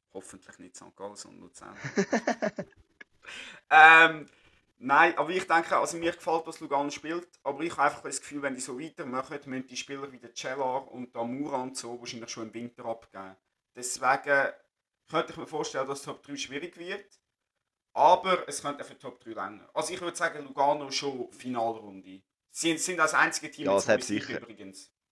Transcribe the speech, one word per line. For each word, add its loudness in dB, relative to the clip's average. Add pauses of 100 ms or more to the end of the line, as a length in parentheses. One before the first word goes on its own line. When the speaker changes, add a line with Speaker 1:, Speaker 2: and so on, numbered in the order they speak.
(120)
Speaker 1:
hoffentlich -18
nicht -20
Sankt -20
Gallen, -12
sondern -18
Luzern. -20
Speaker 2:
<laughs> -2 (960)
Speaker 1:
Ähm, 10 (480)
nein, 4
aber 0
ich -2
denke, 2
also 0
mir -2
gefällt, -2
was -14
Lugano -2
spielt, -8 (160)
aber -6
ich -4
habe 2
einfach 0
das -8
Gefühl, -10
wenn -2
die -8
so -8
weitermachen, -8
müssen -8
die -18
Spieler -10
wie -20
der -20
Cellar -4
und -12
Damura -4
und -10
so -10
wahrscheinlich -12
schon -10
im -16
Winter -12
abgeben. -10 (400)
Deswegen 2 (580)
könnte 0
ich -18
mir -10
vorstellen, -4
dass -6
Top -12
drei -12
schwierig -8
wird, -12 (760)
aber 4
es -8
könnte -8
für -20
Top -14
drei -16
länger. -10
Also -4
ich -8
würde -6
sagen, -4
Lugano 2
schon -4
Finalrunde. -6 (280)
Sie -2
sind, 0
sind -2
das 2
einzige 0
Team -10
Speaker 2:
Ja, 2
Speaker 1:
mit 4
zwei 2
Speaker 2:
selbst 2
Speaker 1:
Siegen -4
Speaker 2:
sicher. -8
Speaker 1:
übrigens. -20 (200)